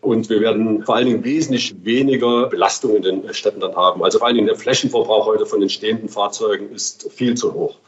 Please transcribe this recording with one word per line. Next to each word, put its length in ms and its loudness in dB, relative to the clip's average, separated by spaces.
Und 300 0
wir 100 2
werden 420 2
vor 140 0
allen 100 2
Dingen 180 0
wesentlich 600 -2
weniger 640 2
Belastung 500 0
in 60 2
den 320 -2
Städten 260 -2
dann 160 -4
haben. 260 2
Also 160 2
vor 80 2
allen 80 2
Dingen 140 2
der 80 2
Flächenverbrauch 680 0
heute 200 2
von 140 0
den 80 2
stehenden 400 -4
Fahrzeugen 640 -4
ist 400 -10
viel 240 -2
zu 160 -2
hoch. 240 -4